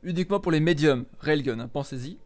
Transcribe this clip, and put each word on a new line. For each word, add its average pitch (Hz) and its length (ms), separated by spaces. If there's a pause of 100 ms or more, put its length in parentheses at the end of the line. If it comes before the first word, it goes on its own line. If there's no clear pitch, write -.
Uniquement 185 380
pour 185 120
les 156 80
medium 151 460 (140)
railgun, 139 400
hein, 120 80
pensez-y. 139 580